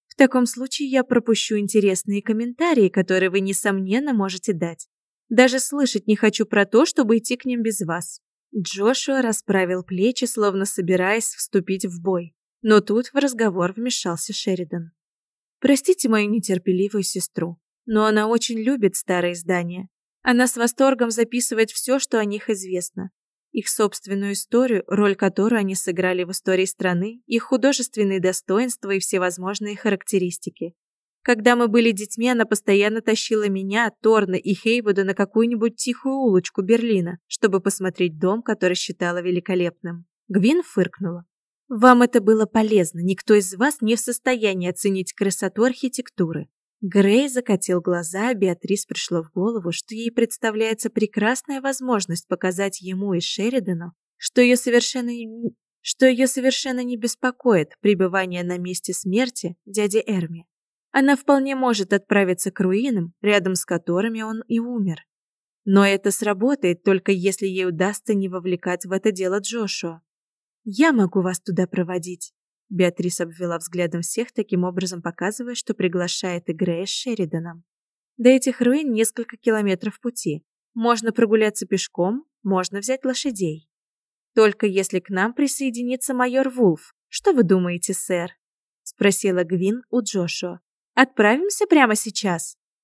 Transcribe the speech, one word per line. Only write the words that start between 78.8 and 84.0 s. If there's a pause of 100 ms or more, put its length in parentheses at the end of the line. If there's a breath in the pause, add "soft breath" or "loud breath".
несколько
километров
пути. (320)
Можно
прогуляться
пешком, (180)
можно
взять
лошадей. (680)